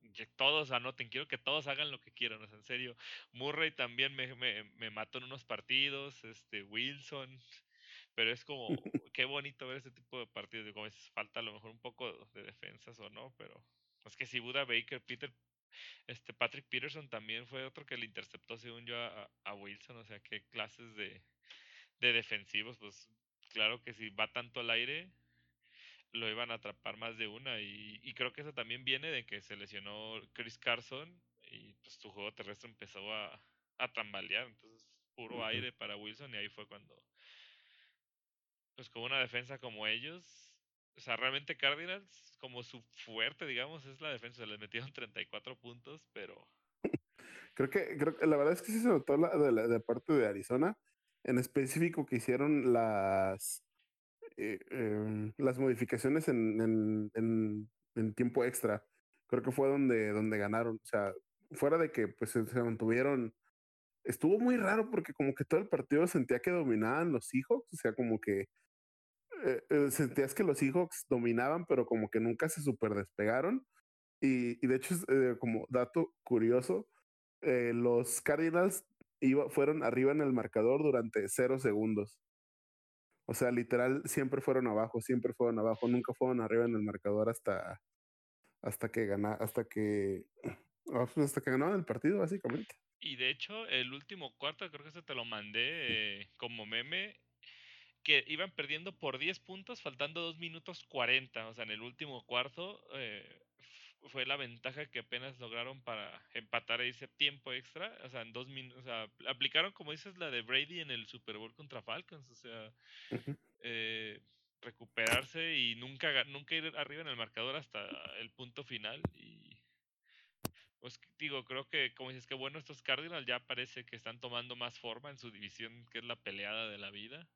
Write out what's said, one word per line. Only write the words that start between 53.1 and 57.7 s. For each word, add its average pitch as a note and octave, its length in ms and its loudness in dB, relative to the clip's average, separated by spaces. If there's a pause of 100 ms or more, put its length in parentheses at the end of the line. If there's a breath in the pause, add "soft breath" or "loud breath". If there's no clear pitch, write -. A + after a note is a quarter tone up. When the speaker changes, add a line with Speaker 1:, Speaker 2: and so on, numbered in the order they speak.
Speaker 2:
eh, G#2 220 -4 (120)
em, G#2+ 640 -2
las C3 220 2
modificaciones C3 720 2
en, A2+ 320 4
en, G#2+ 540 2
en, A2 540 0 (260)